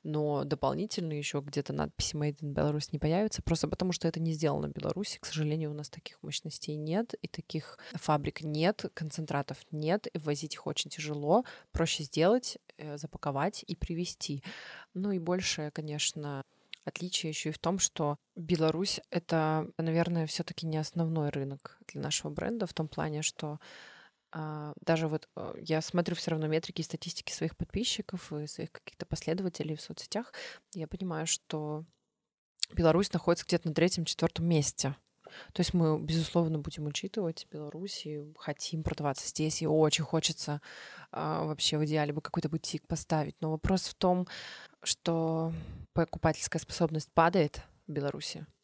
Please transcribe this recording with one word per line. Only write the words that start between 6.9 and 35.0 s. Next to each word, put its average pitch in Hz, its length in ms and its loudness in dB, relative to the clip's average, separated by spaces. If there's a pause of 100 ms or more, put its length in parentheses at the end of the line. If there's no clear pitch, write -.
и - 60 -10
таких - 500 -8 (160)
фабрик 151 480 0
нет, 156 240 2 (280)
концентратов 151 640 -4 (120)
нет, 156 420 0
и 170 60 -6
ввозить 147 360 -2
их - 120 -10
очень 151 240 -4
тяжело. 151 540 2 (280)
Проще 160 320 0
сделать, 180 540 4 (200)
э, 151 200 -8
запаковать 147 680 -2
и 180 100 -4
привезти. 165 640 -4 (520)
Ну 196 180 0
и 190 60 0
большее, 170 520 0
конечно, 147 720 -4 (420)
отличие 175 460 -4
ещё 156 200 -4
и - 20 -6
в - 60 -8
том, 185 200 0
что 147 380 2 (200)
Беларусь — 160 640 2 (100)
это, 156 580 2 (100)
наверное, 165 480 2
всё-таки - 400 -4
не 156 120 0
основной 160 520 2
рынок 139 480 -6 (140)
для 143 100 -8
нашего 147 300 -2
бренда 208 340 -2
в - 80 -8
том 156 140 0
плане, 156 340 -2
что, 151 360 -4 (760)
а, 151 480 -6
даже 160 280 4
вот, 156 280 -2
э, - 240 -8
я 160 200 2
смотрю 175 360 0
всё - 160 -4
равно 156 160 2
метрики 160 340 0
и - 20 -2
статистики - 480 -8
своих - 240 -2
подписчиков - 760 -4
и 151 140 -4
своих 165 260 -8
каких-то - 340 -12
последователей 165 720 -2
в - 40 -14
соцсетях, - 520 -6 (420)
я 160 140 -6
понимаю, 165 380 -4
что 151 580 -2 (880)
Беларусь 170 380 6
находится 170 340 4
где-то 170 220 2
на 151 60 -2
третьем, 170 300 4
четвёртом - 440 0
месте. 147 460 4 (600)